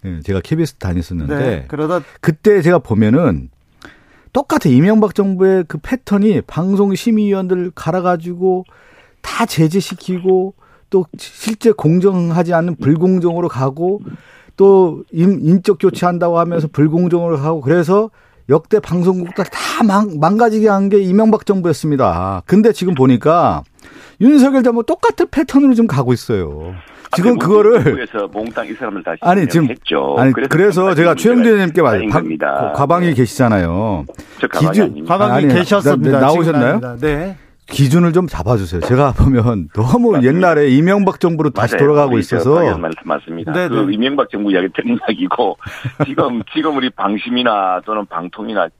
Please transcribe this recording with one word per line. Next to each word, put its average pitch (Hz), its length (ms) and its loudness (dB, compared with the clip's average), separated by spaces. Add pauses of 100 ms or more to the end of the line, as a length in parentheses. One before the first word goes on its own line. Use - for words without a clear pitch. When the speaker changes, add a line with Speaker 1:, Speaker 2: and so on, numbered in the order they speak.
Speaker 1:
예, 87 160 -10
제가 95 220 -4
케이비에스 160 340 -4
다녔었는데 90 600 -4
Speaker 2:
네, 110 320 -2
그러다 156 320 -4 (180)
Speaker 1:
그때 196 420 2
제가 165 180 0
보면은 107 720 0 (840)
똑같아. 285 340 -2
이명박 190 480 4
정부의 190 520 0
그 160 100 -12
패턴이 202 640 -2
방송심의위원들 190 1300 -2
갈아가지고 180 920 -2 (560)
다 - 240 -4
제재시키고 185 1080 -2 (360)
또 185 160 0 (120)
실제 - 540 -4
공정하지 175 840 0
않은 170 220 0
불공정으로 170 720 0
가고 151 540 -4 (560)
또 185 540 4
인-, 175 300 2
인적 180 380 2
교체한다고 175 580 0
하면서 170 300 -2
불공정으로 170 720 0
가고 156 240 -4
그래서 175 480 2 (400)
역대 175 300 2
방송국들 180 680 -2
다 - 380 -4
망-, 202 360 0
망가지게 214 480 2
한 196 220 2
게 202 100 4
이명박 202 460 2
정부였습니다. 131 1000 -2
근데 214 280 4
지금 185 200 -4
보니까 131 680 2 (580)
윤석열 269 420 4
정부 233 200 0
똑같은 - 460 -2
패턴으로 277 440 2
지금 226 140 2
가고 127 260 0
있어요. 87 640 -6 (400)
지금 190 180 2
Speaker 3:
아, - 20 2
Speaker 1:
그거를 208 480 4
Speaker 3:
정부에서 113 440 -2
몽땅 110 400 -8
이 113 60 -10
사람들 101 300 -10
다 82 180 -6
Speaker 1:
아니, 175 260 0
지금 156 220 0
Speaker 3:
했죠. 73 480 -4
Speaker 1:
아니, 135 160 2
Speaker 3:
그래서 135 160 -2
Speaker 1:
그래서 180 460 0
제가 170 160 2
Speaker 3:
문제가 151 40 0
Speaker 1:
최영두 233 340 2
의원님께 185 320 2
말-, 113 160 2
Speaker 3:
쌓인 104 120 -4
Speaker 1:
방-, 165 140 -2
Speaker 3:
겁니다. 71 480 -4
Speaker 1:
고-, - 60 -8
과방위 170 300 0
Speaker 3:
네. 165 60 0
Speaker 1:
계시잖아요. 104 920 0 (340)
Speaker 3:
저 - 80 -2
가방이 160 240 0
Speaker 1:
기준-, 202 140 2
Speaker 3:
아닙니다. 78 280 -8
Speaker 2:
과방위 196 200 0
Speaker 1:
아니, 147 120 2
아니, 135 100 4
Speaker 2:
계셨습니다. 175 560 2
Speaker 1:
나-, 135 80 2
나-, 131 100 4
Speaker 2:
지금 165 220 2
Speaker 1:
나오셨나요? 131 180 2
Speaker 2:
아닙니다. 127 320 -4
네. 151 360 -4 (300)
Speaker 1:
기준을 156 460 2
좀 180 140 2
잡아주세요. 92 540 -4
제가 131 320 2
보면 117 600 2
너무 214 380 2
Speaker 3:
맞습니다. 143 120 2
Speaker 1:
옛날에 151 460 4
이명박 185 500 2
정부로 156 300 0
다시 120 260 -4
Speaker 3:
맞아요. 143 120 4
Speaker 1:
돌아가고 147 280 2
Speaker 3:
우리 110 80 0
저 - 140 -6
Speaker 1:
있어서. 123 180 2
Speaker 3:
박 175 60 2
의원 92 200 0
말씀 82 240 -8
맞습니다. 82 480 -8
Speaker 2:
네, 180 160 -2
Speaker 3:
그 - 60 -4
Speaker 2:
네. 101 180 -2
Speaker 3:
이명박 127 360 -2
정부 101 220 -4
이야기 95 240 0
때문이고 113 840 -4 (240)
<laughs> 139 240 -6
지금, 131 380 -4 (100)
지금 151 240 -4
우리 127 140 -4
방심이나 104 960 -4
또는 107 200 -6
방통이나 90 640 -8 (120)